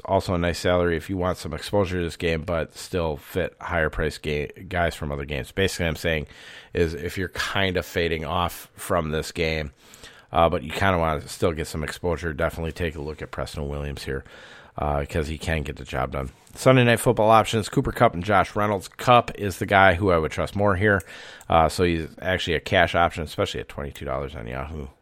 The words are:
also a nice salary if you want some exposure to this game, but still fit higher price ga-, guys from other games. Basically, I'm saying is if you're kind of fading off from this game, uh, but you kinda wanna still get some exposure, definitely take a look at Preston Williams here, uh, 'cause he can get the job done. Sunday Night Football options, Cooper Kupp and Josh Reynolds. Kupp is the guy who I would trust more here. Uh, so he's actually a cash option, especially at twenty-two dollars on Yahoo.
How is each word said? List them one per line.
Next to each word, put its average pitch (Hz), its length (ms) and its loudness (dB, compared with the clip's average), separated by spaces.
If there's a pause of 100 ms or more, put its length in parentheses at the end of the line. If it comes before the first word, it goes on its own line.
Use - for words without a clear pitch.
also 95 300 0
a - 20 0
nice 87 220 -2
salary 90 360 2
if 78 140 -6
you 98 80 -4
want 90 220 -2
some 82 120 -10
exposure 92 460 -2
to 87 80 -2
this 80 120 -8
game, 82 260 -2
but 80 340 -4
still 82 400 -4
fit - 420 -6
higher 82 300 0
price 78 300 -4
ga-, 73 320 -4 (160)
guys 85 260 0
from 73 180 -8
other 71 140 -6
games. 69 260 -8
Basically, 92 360 0
I'm 80 80 -2
saying 80 320 -2 (480)
is 82 180 0
if 87 240 -8
you're 92 120 -4
kind 98 460 -2
of 87 120 -2
fading 82 360 -2
off 85 520 -4
from 85 340 -2
this 76 220 -4
game, 80 400 -2 (600)
uh, 82 160 6
but 82 140 0
you 69 100 -10
kinda 95 280 2
wanna 78 280 -2
still 92 260 -2
get 78 120 -6
some 80 180 -6
exposure, 80 500 -4
definitely 80 380 -2
take 80 240 -4
a 78 60 -10
look 76 200 -10
at - 100 -12
Preston 71 380 -6
Williams 73 340 -6
here, 67 220 -6 (520)
uh, 73 320 0
'cause 78 200 -2
he 78 80 -6
can 80 260 -2
get 69 140 -8
the 65 80 -14
job 65 260 -4
done. 67 200 -6 (220)
Sunday 131 300 6
Night 117 160 4
Football 110 300 4
options, 110 400 4
Cooper 113 240 0
Kupp 117 200 4
and 85 100 -4
Josh 98 320 2
Reynolds. 104 340 -2
Kupp - 460 4
is 101 240 -6
the 104 60 -4
guy 95 280 8
who 92 180 2
I 85 60 6
would 78 140 0
trust 82 240 -4
more 101 200 2
here. 98 260 4 (480)
Uh, 82 200 6
so 90 160 2
he's 82 220 0 (140)
actually 90 340 0
a 73 40 0
cash 87 360 4
option, 85 280 2
especially - 380 -4
at - 80 -14
twenty-two 71 340 -10
dollars 67 320 -6
on 57 120 -12
Yahoo. 69 400 -8 (140)